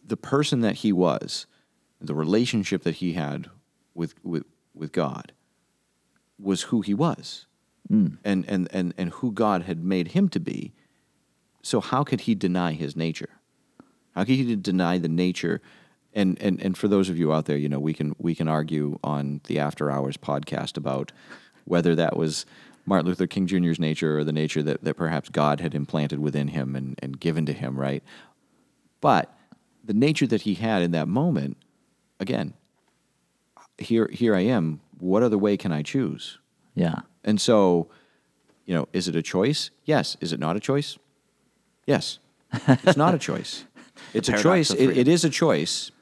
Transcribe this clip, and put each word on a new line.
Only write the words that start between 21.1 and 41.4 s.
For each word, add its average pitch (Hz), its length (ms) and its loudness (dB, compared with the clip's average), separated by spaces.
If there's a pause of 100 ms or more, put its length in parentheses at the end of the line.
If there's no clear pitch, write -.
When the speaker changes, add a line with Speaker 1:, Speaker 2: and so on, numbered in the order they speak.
Speaker 1:
whether 85 300 4
that 82 200 2
was 78 300 -2 (400)
Martin 92 240 2
Luther 90 180 0
King 95 200 -2
Junior's 87 320 0
nature 78 380 0
or 76 60 0
the 76 80 -2
nature 76 320 0
that, 73 220 -2
that 78 100 -2
perhaps 80 320 -4
God 73 320 0
had 78 160 -4
implanted 73 440 -2
within 73 280 -2
him 67 300 -4
and, 67 260 -8
and 67 160 -8
given 80 280 -2
to 71 60 -2
him, 67 240 -6
right? 69 240 -4 (1000)
But 127 280 4 (540)
the 107 100 -4
nature 139 340 4
that 107 160 0
he 104 100 0
had 101 300 0
in 87 80 2
that 80 180 0
moment, 107 480 0 (600)
again, 104 360 -4 (1200)
here, 113 320 2
here 117 260 2
I 90 100 4
am. 85 340 0 (200)
What 92 220 2
other 110 160 4
way 101 200 2
can 90 160 -4
I 76 80 -2
choose? - 580 -6 (360)
Speaker 2:
Yeah. 85 260 -2 (240)
Speaker 1:
And 104 140 2
so, 92 480 4 (800)
you 90 100 -4
know, 76 160 -2
is 90 160 -2
it 82 80 -2
a 82 60 0
choice? 110 480 -2 (160)
Yes. 147 340 0
Is 82 140 -6
it 65 80 -4
not 82 160 -2
a - 20 -6
choice? 139 380 -2 (880)